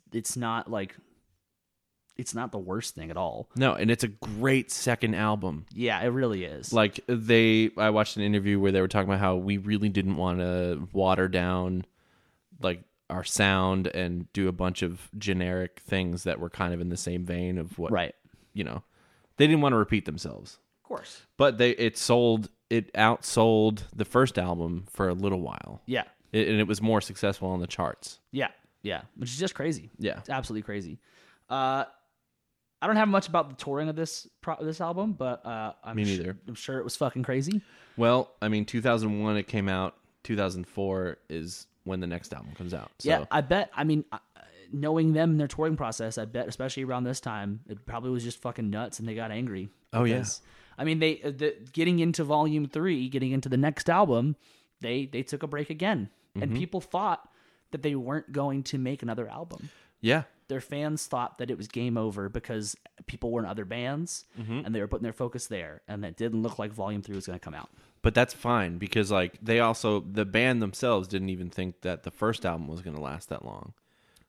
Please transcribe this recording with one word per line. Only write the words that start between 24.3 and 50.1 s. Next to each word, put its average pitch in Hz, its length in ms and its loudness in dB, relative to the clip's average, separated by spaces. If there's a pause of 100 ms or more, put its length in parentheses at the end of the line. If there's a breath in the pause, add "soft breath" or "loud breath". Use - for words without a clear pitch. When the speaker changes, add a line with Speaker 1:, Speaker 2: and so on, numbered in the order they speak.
Speaker 2:
album 87 520 -2
for 98 180 0
a 87 60 0
little 95 280 0
while. - 420 -10
Speaker 1:
Yeah. 120 200 -2 (280)
Speaker 2:
It, 110 160 4
and 107 100 4
it 107 80 4
was 95 140 0
more 110 220 4
successful 98 480 -2
on 90 100 0
the 87 60 -4
charts. - 540 -6 (120)
Speaker 1:
Yeah, 131 160 -2 (340)
yeah, 95 200 -4 (140)
which 123 140 -8
is 127 80 -8
just 185 160 -4
crazy. 139 440 -4
Speaker 2:
Yeah. - 200 -4
Speaker 1:
It's 98 120 -12
absolutely 120 320 -4
crazy. 98 360 -8 (520 soft breath)
Uh, 135 340 0 (960)
I 156 60 0
don't 214 80 4
have 220 120 6
much 196 200 4
about 160 200 2
the 135 80 -14
touring 143 320 -4
of 156 80 -4
this - 320 -6 (140)
pro-, - 200 -6
this 160 200 -4
album, 180 320 -2
but, 127 320 -4
uh, 110 260 -6 (100)
I'm 113 140 -8
Speaker 2:
Me 107 80 2
Speaker 1:
su-, 98 140 2
Speaker 2:
neither. 92 180 -4 (100)
Speaker 1:
I'm 120 80 -10
sure 131 240 -8
it 120 60 -4
was 117 120 -8
fucking 131 260 -2
crazy. 139 400 -2 (340 loud breath)
Speaker 2:
Well, 117 360 4 (100)
I 107 60 2
mean, 107 180 2
two 117 160 -2
thousand 110 400 2
one 107 160 2
it 98 100 -2
came 98 200 0
out. 95 260 -2 (300)
Two 113 120 -2
thousand 90 300 0
four 95 500 -2 (140)
is 82 360 -8 (180)
when 92 160 -4
the 90 60 -4
next 85 280 -8
album 69 200 -14
comes 87 200 -8
out. 69 240 -10
So. 139 100 -4
Speaker 1:
Yeah, 151 220 2
I 151 100 4
bet. 170 340 0
I 147 100 -2
mean, 151 280 2
uh, 110 60 -10 (540)
knowing 156 420 4
them 160 160 4
and 156 100 4
their 147 80 0
touring 156 280 -2
process, 113 420 -6
I 110 80 -4
bet, 117 220 -6
especially 131 360 -6
around 127 200 -2
this 127 160 -4
time, 107 460 -6
it 107 200 -14
probably 117 240 -6
was 123 140 0
just 120 180 -8
fucking 120 260 -4
nuts, 107 300 -4
and 113 100 -6
they 110 60 -6
got 113 160 -6
angry. 104 400 -6 (240)
Speaker 2:
Oh, 117 100 4
yeah. 117 120 4